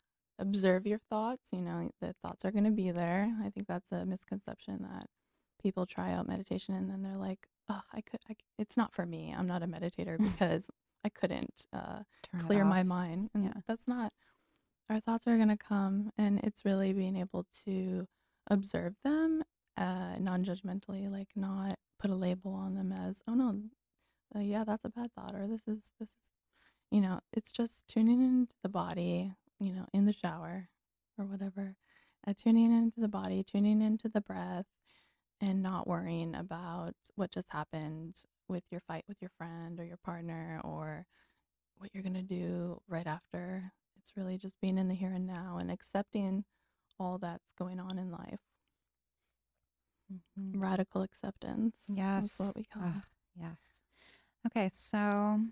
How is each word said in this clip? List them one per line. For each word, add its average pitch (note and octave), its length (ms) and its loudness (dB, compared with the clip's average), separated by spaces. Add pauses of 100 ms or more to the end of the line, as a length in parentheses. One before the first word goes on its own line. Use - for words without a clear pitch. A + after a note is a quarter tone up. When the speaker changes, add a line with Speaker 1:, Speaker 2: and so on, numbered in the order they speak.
(400)
Speaker 1:
Observe F#3+ 480 4
your G#3 120 2 (100)
thoughts. A3+ 440 -2
You F3+ 80 -2
know, E3+ 300 -4 (100)
the F3+ 120 -4 (100)
thoughts - 220 -6
are F#3+ 60 0
gonna G#3+ 200 4
be F#3+ 200 2
there. F3 520 0
I G3+ 60 -4
think G3+ 180 -8
that's - 240 -6
a F3 140 -2
misconception - 800 -6
that F#3 240 -10 (540)
people F#3 240 0
try F3+ 280 -4
out F3 140 -2
meditation F#3+ 480 -4
and F#3+ 140 -2
then F#3+ 140 -6
they're F#3+ 140 -6
like, F#3+ 300 -6 (220)
"Oh, G3+ 120 -4 (120)
I A3 80 -8
could, - 280 -10
I A3+ 40 -10
c-, - 120 -20 (120)
it's - 200 -6
not A3+ 160 2
for F3 120 -2
me. D#3+ 320 -6
I'm F3+ 100 0
not F3 160 -2
a E3+ 40 -2
meditator E3+ 520 -4
Speaker 2:
<laughs> - 20 4
Speaker 1:
because F#3 480 2 (360)
I G#3+ 40 -2
couldn't, - 640 -4
uh, - 300 -8 (200)
Speaker 2:
Turn F3 220 -8
it G3+ 100 4
Speaker 1:
clear G3 100 6
my F#3 180 6
Speaker 2:
off. - 0 -
Speaker 1:
mind." F3+ 500 -2
And G3+ 120 2
Speaker 2:
Yeah. G3 220 -6
Speaker 1:
that's A3+ 200 -4
not, B3 260 -2 (760)
our A3 120 2
thoughts A3+ 260 0
are A#3 100 8
gonna G#3+ 200 8
come, G3+ 600 0
and G3+ 260 4
it's - 220 -2
really F#3+ 280 4
being F#3+ 240 0
able F#3 280 -2 (200)
to F#3 420 -2 (420)
observe G3 540 2
them, D#4 400 4 (340)
uh, F#3 420 -2
non-judgmentally, F#3+ 920 -2
like, G3 240 -8
not G3 440 -2 (200)
put G3 120 0
a F#3 40 2
label F#3 380 0
on F#3+ 220 -4
them F#3+ 180 -2
as, F#3 340 -6
"Oh A3+ 80 0
no, A3 280 2 (720)
uh, G#3 40 -2
yeah, G#3 260 0
that's G#3+ 200 -2
a - 40 -4
bad A#3 260 -6
thought," G3 200 -10
or G3+ 120 -4
"This A3 200 -6
is, G#3+ 320 -6
this G#3+ 120 -10
is," - 200 -20 (600)
you G#3 100 6
know, F#3 200 2 (120)
it's - 200 -4
just - 340 -4
tuning A#3 340 6
into B3+ 420 4
the F#3+ 60 -2
body, F3+ 640 0 (260)
you G3 140 0
know, F#3 200 -6
in G3+ 120 6
the G#3 80 6
shower F3 560 -6 (500)
or G3+ 60 -4
whatever, G3 500 -6 (520)
uh, G3+ 100 2
tuning A3+ 360 10
into A#3 280 6
the A3 80 4
body, F#3+ 340 0
tuning G#3 380 6
into G#3+ 280 2
the G#3 120 2
breath, F#3 460 -6 (760)
and F#3+ 220 2
not F#3 240 -2
worrying E3+ 480 -2
about E3+ 600 -8 (200)
what F#3 160 -2
just - 200 -8
happened D#3 720 -8 (260)
with F3+ 220 -4
your F3 100 -8
fight - 260 -10
with G3+ 140 -14
your F3+ 160 -10
friend E3+ 420 -10
or E3+ 60 -8
your F3 120 -14
partner E3 680 -8
or D#3 400 -8 (720)
what G3 160 -16
you're G3 100 -8
gonna F#3 200 -4
do F3 640 -4
right E3+ 200 -4
after. F3+ 640 -8 (240)
It's - 200 -20
really F#3 200 -4
just F#3+ 240 -12
being F#3+ 180 4
in F#3 100 2
the F#3 60 0
here F#3 180 -2
and F#3 140 -2
now F3+ 320 -6
and F3 120 -2
accepting G3 760 -2 (540)
all F3+ 200 -4
that's E3+ 340 -10
going F3+ 280 -6
on F#3 180 -6
in F#3 120 -6
life. E3+ 300 -10 (1700)
Speaker 2:
Mm-hmm. F#3+ 480 -8
Speaker 1:
Radical F#3+ 440 0
acceptance - 920 -4 (220)
is G3+ 160 -2
Speaker 2:
Yes. - 40 -8
Speaker 1:
what G3 180 -2
we G#3+ 80 -6
call G#3+ 220 -10
Speaker 2:
Ugh, F3 100 -2
Speaker 1:
it. G3 80 -8 (320)
Speaker 2:
yes. E3 220 -12 (880)
Okay, G#3 260 2
so G#3 680 2 (100)